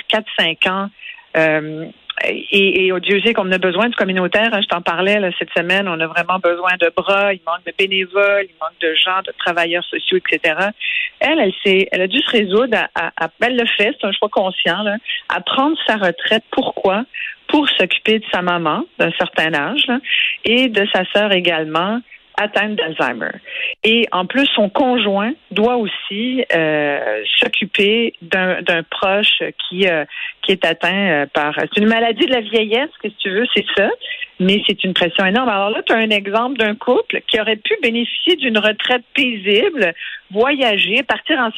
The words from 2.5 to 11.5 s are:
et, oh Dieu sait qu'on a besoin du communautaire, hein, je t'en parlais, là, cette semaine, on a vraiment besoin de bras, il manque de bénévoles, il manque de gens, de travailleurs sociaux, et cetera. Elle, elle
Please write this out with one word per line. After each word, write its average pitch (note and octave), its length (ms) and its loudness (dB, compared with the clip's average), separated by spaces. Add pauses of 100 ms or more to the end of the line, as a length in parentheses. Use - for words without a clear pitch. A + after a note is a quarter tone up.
et, F#3 40 2
oh F3+ 80 0
Dieu F#3 220 2
sait A3+ 120 2
qu'on G3 180 0
a F#3 80 2
besoin F#3 280 2
du A#3 80 -4
communautaire, F#3+ 560 0
hein, G3+ 100 0
je F3 60 -2
t'en F3 140 -2
parlais, F#3 380 2
là, F#3 180 0
cette E3 180 -6
semaine, F#3 320 0
on E3 120 -4
a D#3+ 80 -2
vraiment E3+ 320 0
besoin F3 320 2 (100)
de E3 160 4
bras, G3 360 2
il F#3 120 -10
manque F3 200 -4
de E3 120 -8
bénévoles, F#3+ 720 2
il - 100 -20
manque D#3+ 220 -8
de D#3+ 140 0
gens, F#3 300 0
de - 120 -12
travailleurs E3+ 480 -2
sociaux, F3+ 320 -2
et F3+ 100 -2
cetera. F3 440 0 (480)
Elle, D4+ 200 2
elle G3 140 2 (100)